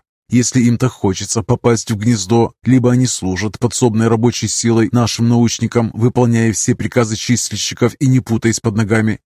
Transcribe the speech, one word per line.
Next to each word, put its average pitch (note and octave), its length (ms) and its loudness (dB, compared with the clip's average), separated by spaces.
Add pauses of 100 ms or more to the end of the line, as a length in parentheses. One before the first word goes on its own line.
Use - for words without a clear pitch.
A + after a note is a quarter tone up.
(320)
Если B2 280 2
им A#2+ 180 2
так B2+ 140 0
хочется G2+ 500 -4
попасть A#2 480 0
в A2+ 60 -4
гнездо, A2+ 560 0 (100)
либо B2 300 4
они B2 160 2
служат F#2 500 -4
подсобной A2 480 0
рабочей A2+ 400 0
силой A2+ 460 0
нашим A#2 360 0
научникам, A#2 640 0
выполняя A#2 600 2
все - 240 -2
приказы A2+ 400 -2
чистильщиков - 800 -4
и C#3+ 80 0
не C3 140 4
путаясь A2+ 400 -2
под G#2 160 -2
ногами, A2 500 0